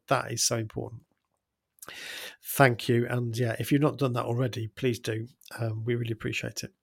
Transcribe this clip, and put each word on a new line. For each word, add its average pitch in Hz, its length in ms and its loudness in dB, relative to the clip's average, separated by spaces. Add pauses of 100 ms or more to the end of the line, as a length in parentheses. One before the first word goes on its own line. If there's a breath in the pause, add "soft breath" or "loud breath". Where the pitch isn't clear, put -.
that 123 240 0
is 117 100 -2
so 117 140 2
important. 113 460 -6 (1400 loud breath)
Thank - 460 6
you. 120 200 6
And 123 280 -2
yeah, 117 220 0
if 113 140 -2
you've 139 80 6
not 131 180 2
done 131 160 2
that 120 100 0
already, 117 440 -2
please 123 300 -2
do. 113 280 -4 (320)
Um, 110 260 -4
we 120 100 0
really 120 180 -2
appreciate - 520 -6
it. - 80 -12 (100)